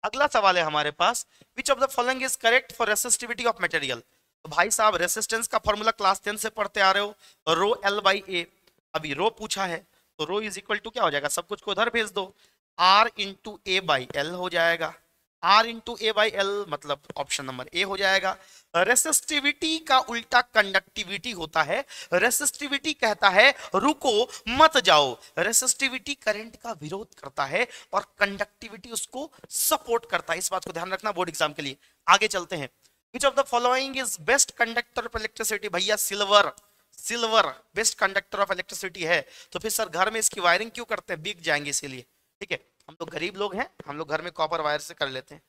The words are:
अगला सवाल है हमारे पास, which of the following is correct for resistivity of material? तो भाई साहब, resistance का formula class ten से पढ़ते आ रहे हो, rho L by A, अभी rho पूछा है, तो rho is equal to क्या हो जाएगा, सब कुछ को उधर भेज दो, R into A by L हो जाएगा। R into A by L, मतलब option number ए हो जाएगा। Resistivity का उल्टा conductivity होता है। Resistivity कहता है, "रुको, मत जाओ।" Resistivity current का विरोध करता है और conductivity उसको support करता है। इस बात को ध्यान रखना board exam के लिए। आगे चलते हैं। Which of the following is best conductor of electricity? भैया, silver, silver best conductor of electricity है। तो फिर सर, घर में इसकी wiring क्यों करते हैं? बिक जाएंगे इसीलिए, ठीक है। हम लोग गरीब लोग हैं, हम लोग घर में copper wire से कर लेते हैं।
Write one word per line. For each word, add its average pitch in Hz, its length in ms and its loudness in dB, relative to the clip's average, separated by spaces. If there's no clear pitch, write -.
अगला 262 240 0
सवाल 196 300 4
है 170 60 2
हमारे 151 280 -2
पास, 202 340 0
which 269 160 0
of 240 80 0
the 262 120 -2
following 254 340 0
is - 80 -4
correct 240 380 2
for 233 120 0
resistivity 233 580 -2
of 226 160 0
material? 143 360 -2
तो 160 60 -16
भाई 175 200 2
साहब, 214 260 4
resistance 214 520 -2
का - 100 -2
formula 214 340 0
class 196 340 0
ten 208 120 -4
से 220 120 -4
पढ़ते 208 320 -2
आ 190 100 8
रहे 202 120 2
हो, 208 120 -8
rho 185 260 4
L 202 220 0
by 190 80 6
A, 180 140 -2
अभी 156 180 -6
rho 185 260 0
पूछा 202 260 -4
है, 170 220 -8
तो 151 60 -2
rho 208 240 -4
is 196 140 -14
equal 208 200 -4
to 226 100 -14
क्या 233 100 -2
हो 170 60 4
जाएगा, 143 180 -4
सब 175 200 -6
कुछ 208 140 -10
को 208 100 -6
उधर 208 180 0
भेज 226 220 -2
दो, 190 240 -8
R 196 240 8
into 196 380 -8
A 190 140 0
by 151 200 0
L 147 140 -4
हो 180 180 -6
जाएगा। 170 440 0
R 208 180 6
into 233 380 -8
A 220 120 0
by 214 180 2
L, 202 380 -2
मतलब 143 320 -6
option 143 280 -6
number 127 280 -10
ए 175 100 -2
हो 196 140 -4
जाएगा। 190 400 0
Resistivity 294 1040 2
का 269 200 4
उल्टा 240 420 0
conductivity 196 880 -2
होता 160 320 -2
है। 196 220 -2
Resistivity 247 800 0
कहता 208 360 2
है, 233 260 6
"रुको, 240 540 2
मत 294 300 6
जाओ।" 151 440 4
Resistivity 247 800 -2
current 220 400 -6
का 233 160 -12
विरोध 180 440 -10
करता 139 300 -6
है 185 220 -2
और 202 260 -2
conductivity 202 680 -6
उसको 247 420 -10
support 240 600 -2
करता 175 240 -2
है। 165 60 -4
इस - 120 -4
बात 185 140 -4
को 190 60 -10
ध्यान 170 200 -6
रखना 208 200 -4
board 175 180 -2
exam 156 240 -2
के 160 80 -10
लिए। 139 160 -8
आगे 196 200 8
चलते 185 280 -4
हैं। 139 140 -6
Which 269 180 2
of 269 100 2
the - 100 -4
following 254 520 0
is 160 240 -8
best 277 220 4
conductor 233 500 -4
of 220 100 -8
electricity? 208 520 -6
भैया, 196 220 0
silver, 202 600 4
silver 220 680 0
best 220 180 0
conductor 196 500 -2
of 190 60 -6
electricity 180 500 -8
है। 160 260 0
तो 180 80 -6
फिर 214 120 -6
सर, 214 180 -2
घर 190 220 0
में 220 80 -4
इसकी 208 220 -4
wiring 185 300 2
क्यों 240 140 -12
करते 202 280 -8
हैं? 160 100 -10
बिक 185 180 -8
जाएंगे 147 280 -2
इसीलिए, 135 360 -8
ठीक - 120 -10
है। - 200 -10
हम 156 60 -20
लोग 160 160 -12
गरीब 170 280 -8
लोग 196 180 -4
हैं, 247 140 -6
हम 147 100 -10
लोग 156 120 -10
घर 151 120 -2
में 175 100 -10
copper 160 300 -4
wire 151 180 -2
से - 140 -14
कर 143 160 -4
लेते 131 260 -12
हैं। 156 140 -20